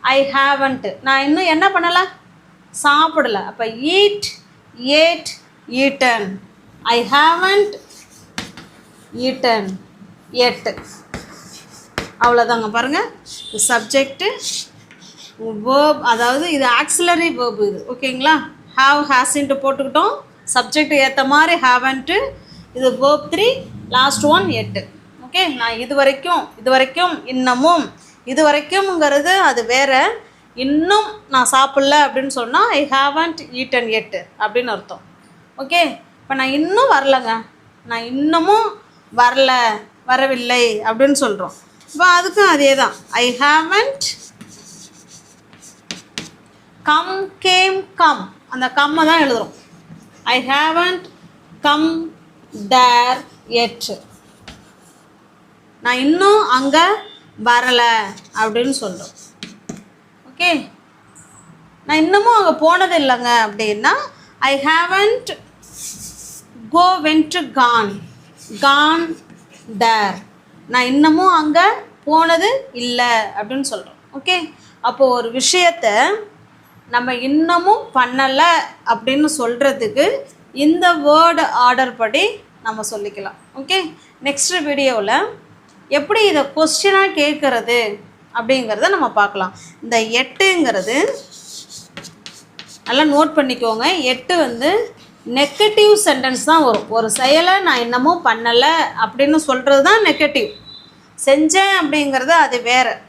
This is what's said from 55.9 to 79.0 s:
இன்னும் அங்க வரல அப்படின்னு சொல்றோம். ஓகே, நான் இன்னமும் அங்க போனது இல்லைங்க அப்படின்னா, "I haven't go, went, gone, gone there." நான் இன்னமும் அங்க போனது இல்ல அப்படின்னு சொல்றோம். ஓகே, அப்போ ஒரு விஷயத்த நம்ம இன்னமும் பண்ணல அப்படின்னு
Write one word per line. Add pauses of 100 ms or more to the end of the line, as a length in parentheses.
இன்னும்
அங்க (420)
வரல (480)
அப்படின்னு
சொல்றோம். (1160)
ஓகே, (1160)
நான்
இன்னமும்
அங்க
போனது
இல்லைங்க
அப்படின்னா, (440)
"I
haven't (1300)
go, (180)
went,
gone, (680)
gone (640)
there." (540)
நான்
இன்னமும்
அங்க (220)
போனது
இல்ல
அப்படின்னு
சொல்றோம்.
ஓகே, (280)
அப்போ
ஒரு
விஷயத்த (880)
நம்ம
இன்னமும்
பண்ணல (440)
அப்படின்னு (100)